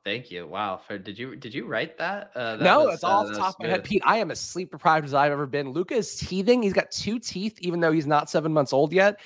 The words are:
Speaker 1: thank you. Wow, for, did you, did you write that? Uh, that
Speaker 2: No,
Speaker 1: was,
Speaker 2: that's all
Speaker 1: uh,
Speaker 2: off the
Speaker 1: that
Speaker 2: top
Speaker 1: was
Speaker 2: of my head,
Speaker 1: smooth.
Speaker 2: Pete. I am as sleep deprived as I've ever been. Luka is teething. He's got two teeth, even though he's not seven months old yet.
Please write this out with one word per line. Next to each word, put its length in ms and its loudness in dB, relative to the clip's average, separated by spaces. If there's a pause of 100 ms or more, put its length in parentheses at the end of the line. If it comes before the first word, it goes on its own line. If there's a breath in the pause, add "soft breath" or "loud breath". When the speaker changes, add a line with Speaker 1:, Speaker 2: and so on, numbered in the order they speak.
Speaker 1:
thank 280 -6
you. 160 -12
Wow, 380 -6
for, 120 -10
did 200 -12
you, 200 -12
did 160 -12
you 120 -8
write 320 -6
that? 380 -6
Uh, 220 -6
that 60 -2
Speaker 2:
No, 160 6
Speaker 1:
was, 100 4
Speaker 2:
that's 160 -6
all 140 4
Speaker 1:
uh, 20 4
Speaker 2:
off 60 -4
the 60 -8
Speaker 1:
that 60 -4
Speaker 2:
top 80 0
Speaker 1:
was 60 -4
Speaker 2:
of 80 -18
my 60 -4
head, 80 0
Speaker 1:
smooth. 100 -4
Speaker 2:
Pete. 180 0
I 140 4
am 140 -2
as 100 -8
sleep 300 -8
deprived 340 2
as 80 -4
I've 180 4
ever 140 -2
been. 260 -4
Luka 220 -4
is 240 -2
teething. 440 2
He's 120 0
got 180 0
two 280 -4
teeth, 420 -8
even 180 -2
though 140 4
he's 140 2
not 220 2
seven 220 0
months 220 2
old 180 4
yet. 340 4